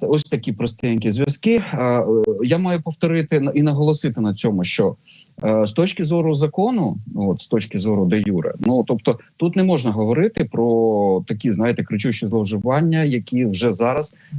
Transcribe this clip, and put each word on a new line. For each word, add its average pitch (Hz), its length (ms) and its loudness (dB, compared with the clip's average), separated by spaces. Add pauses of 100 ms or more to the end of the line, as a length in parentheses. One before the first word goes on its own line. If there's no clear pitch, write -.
ось 147 160 2
такі 127 280 -4
простенькі 113 600 -2
зв'язки. 147 600 0
А, 123 280 0
е, 110 240 2 (200)
я 135 140 2
маю 180 240 0
повторити 165 580 0
на-, 139 120 -2
і 143 100 2
наголосити 147 600 0
на 107 120 0
цьому, 104 300 0
що, 92 320 0 (480)
е, 107 220 2
з 104 60 -2
точки 175 340 0
зору 160 280 0
закону, 156 640 0 (180)
от, 98 260 -2
з - 60 -16
точки 107 320 -2
зору 101 260 0
де 107 160 2
юре, 98 380 0
ну, - 280 2
тобто 120 320 0 (180)
тут 170 180 0
не 190 80 2
можна 147 280 2
говорити 120 600 0
про 110 760 2
такі, 110 240 -2
знаєте, 110 320 0
кричущі 110 440 -2
зловживання, 117 760 0
які 123 420 0
вже 107 260 0
зараз, 120 440 -2 (240)